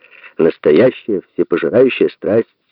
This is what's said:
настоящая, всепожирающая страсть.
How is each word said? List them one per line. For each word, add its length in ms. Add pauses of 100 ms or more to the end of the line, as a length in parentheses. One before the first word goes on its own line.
(380)
настоящая, 840 (120)
всепожирающая 760
страсть. 400 (220)